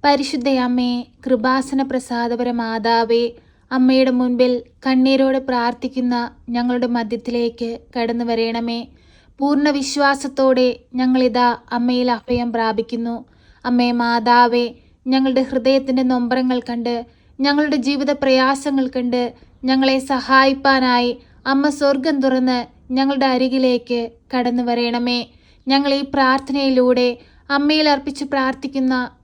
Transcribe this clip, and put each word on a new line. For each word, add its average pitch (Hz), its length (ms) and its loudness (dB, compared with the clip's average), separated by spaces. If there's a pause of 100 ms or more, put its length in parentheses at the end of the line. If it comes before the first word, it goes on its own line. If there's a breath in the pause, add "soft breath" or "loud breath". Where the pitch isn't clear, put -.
പരിശുദ്ധയമ്മേ, 254 880 0 (340)
കൃപാസന 262 540 0 (100)
പ്രസാദപര 240 600 -4 (100)
മാതാവേ, 226 640 0 (480 soft breath)
അമ്മയുടെ 262 480 4
മുൻപിൽ 247 340 2 (320)
കണ്ണീരോടെ 262 640 2
പ്രാർത്ഥിക്കുന്ന 247 680 -2 (400)
ഞങ്ങളുടെ 247 420 -2
മധ്യത്തിലേക്ക് 233 760 -4 (240)
കടന്നു 233 340 -2
വരേണമേ. 233 500 -2 (600 soft breath)
പൂർണ്ണ 285 280 2 (120)
വിശ്വാസത്തോടെ 269 920 0 (320)
ഞങ്ങളിതാ 254 480 2 (280)
അമ്മയിൽ 247 400 0
അഭയം 240 380 -4
പ്രാപിക്കുന്നു. 226 640 -2 (480 soft breath)
അമ്മേ 247 260 2 (100)
മാതാവേ, 240 640 4 (400 soft breath)
ഞങ്ങളുടെ 262 460 2
ഹൃദയത്തിൻ്റെ 262 600 0
നൊമ്പരങ്ങൾ 254 480 0 (100)
കണ്ട്, 240 280 -4 (420 soft breath)
ഞങ്ങളുടെ 285 480 0
ജീവിത 285 240 -2 (120)
പ്രയാസങ്ങൾ 269 640 2 (100)
കണ്ട്, 247 260 -2 (400 soft breath)
ഞങ്ങളെ 269 360 2 (120)
സഹായിപ്പാനായി 262 1040 2 (400 soft breath)
അമ്മ 277 160 2 (100)
സ്വർഗം 277 460 0
തുറന്ന് 254 340 0 (360)
ഞങ്ങളുടെ 269 380 0
അരികിലേക്ക് 254 640 0 (320)
കടന്നു 247 380 -2
വരേണമേ. 240 500 -2 (500 soft breath)
ഞങ്ങൾ 277 260 2
ഈ 277 100 -2 (100)
പ്രാർത്ഥനയിലൂടെ 262 920 2 (440 soft breath)
അമ്മയിൽ 294 420 2
അർപ്പിച്ച് 277 400 -4
പ്രാർത്ഥിക്കുന്ന 269 600 -2 (300)